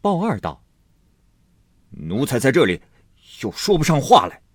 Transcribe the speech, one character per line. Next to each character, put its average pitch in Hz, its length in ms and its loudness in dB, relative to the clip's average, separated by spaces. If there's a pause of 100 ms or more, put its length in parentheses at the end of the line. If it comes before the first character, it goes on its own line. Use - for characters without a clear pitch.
鲍 196 240 -2
二 160 160 -4
道 76 240 -10 (1300)
：“奴 92 340 -6
才 131 140 -4
在 131 120 2
这 151 140 4
里， 90 160 -2 (600)
又 101 100 -6
说 - 240 0
不 151 80 0
上 156 160 2
话 123 260 4
来。” - 160 -14 (120)